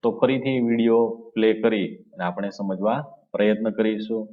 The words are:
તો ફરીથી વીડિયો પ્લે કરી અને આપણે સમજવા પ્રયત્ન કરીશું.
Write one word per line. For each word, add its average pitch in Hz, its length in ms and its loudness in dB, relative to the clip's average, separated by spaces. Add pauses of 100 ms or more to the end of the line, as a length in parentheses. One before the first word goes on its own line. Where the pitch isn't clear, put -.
તો 113 180 0
ફરીથી 131 400 2
વીડિયો 117 720 2
પ્લે 110 180 4
કરી 110 420 0
અને - 300 -12
આપણે 95 260 -4
સમજવા 101 540 -4 (280)
પ્રયત્ન 107 380 0
કરીશું. 107 640 -2